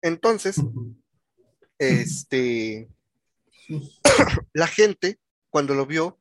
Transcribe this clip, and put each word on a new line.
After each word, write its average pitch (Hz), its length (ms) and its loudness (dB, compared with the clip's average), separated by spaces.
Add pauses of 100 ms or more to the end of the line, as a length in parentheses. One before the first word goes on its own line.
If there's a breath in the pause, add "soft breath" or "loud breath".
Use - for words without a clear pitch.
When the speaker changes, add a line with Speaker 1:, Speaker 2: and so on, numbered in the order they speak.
Speaker 1:
Entonces, 190 560 0
Speaker 2:
Ujú. 113 360 -6 (840)
Speaker 1:
este, 117 1080 -2 (800)
<coughs> - 840 0
la 165 140 2
gente, 208 500 2 (320)
cuando 139 240 0
lo 139 120 0
vio 160 340 -2